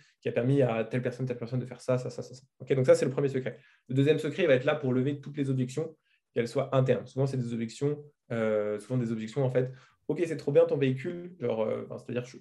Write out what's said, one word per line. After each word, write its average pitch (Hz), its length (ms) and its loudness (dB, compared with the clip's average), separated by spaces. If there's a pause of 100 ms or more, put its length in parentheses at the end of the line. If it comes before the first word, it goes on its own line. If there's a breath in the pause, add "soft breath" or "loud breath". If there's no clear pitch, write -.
(200 loud breath)
qui - 80 -6
a - 40 -4
permis 131 280 2
à 113 240 2
telle 127 160 -4
personne, 127 240 -4
telle 123 140 -4
personne 123 220 -6
de 123 40 -6
faire - 160 -14
ça, 127 160 0
ça, 127 140 -4
ça, - 100 -10
ça, 123 140 -14
ça. - 80 -20 (180)
Ok ? 139 140 0
Donc 131 100 4
ça, 160 100 10
c'est 151 120 4
le 139 40 0
premier 139 180 0
secret. 131 300 -4 (300 loud breath)
Le 127 60 -4
deuxième 143 240 4
secret, 151 240 -2
il 170 60 6
va 135 60 8
être 131 120 4
là 151 80 4
pour 139 180 -2
lever 135 260 0
toutes 143 200 -10
les 135 100 -2
objections, 131 480 -2 (380)
qu'elles 117 140 0
soient - 280 0
internes. 135 300 2
Souvent, 131 200 -2
c'est 135 120 -2
des 117 160 -4
objections, 143 500 -4 (260)
euh, 107 480 0
souvent 127 200 -4
des 117 120 0
objections, 110 320 -4
en 127 80 2
fait. 131 220 0 (360 loud breath)
Ok, 151 180 -2
c'est 160 100 -4
trop 147 160 -4
bien 165 140 8
ton 170 100 0
véhicule, 175 640 -2
genre, 113 240 -2
euh, 113 220 -2
enfin, 113 120 -10
c'est-à-dire, 120 280 -6
je, - 160 -16